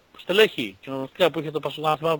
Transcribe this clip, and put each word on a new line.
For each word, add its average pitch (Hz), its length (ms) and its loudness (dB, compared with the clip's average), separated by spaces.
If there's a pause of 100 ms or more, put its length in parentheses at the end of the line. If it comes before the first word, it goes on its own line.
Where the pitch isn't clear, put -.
(180)
στελέχη 180 640 0
κοινοβουλευτικά 135 500 -2
που 160 80 -6
είχε 151 120 -6
το 151 80 -4
Πασόκ, 147 280 -6
αν 151 100 2
θυμάμαι 160 220 0